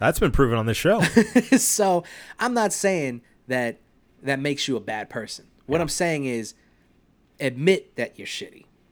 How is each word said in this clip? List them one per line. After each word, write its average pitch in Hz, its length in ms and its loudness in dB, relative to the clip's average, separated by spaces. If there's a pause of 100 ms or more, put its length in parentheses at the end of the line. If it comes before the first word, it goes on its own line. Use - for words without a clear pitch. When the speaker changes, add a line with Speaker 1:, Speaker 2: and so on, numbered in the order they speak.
Speaker 1:
That's 135 180 2
been 143 140 2
proven 117 260 4
on 110 80 -2
this 113 100 0
show. 202 240 2
Speaker 2:
<laughs> 233 580 4
So, 185 440 2 (380)
I'm 247 140 0
not 220 180 0
saying 147 500 -2 (240)
that 120 320 -2 (460)
that 135 160 -2
makes 143 260 -2
you 131 100 0
a 107 40 -4
bad 107 280 -8
person. - 380 -12 (200)
What 139 120 0
Speaker 1:
Yeah. 170 40 0
Speaker 2:
I'm 156 60 -4
saying 160 360 -2
is, 117 300 -6 (880)
admit 139 560 0
that 117 220 -6
you're - 80 -14
shitty. - 380 -14 (280)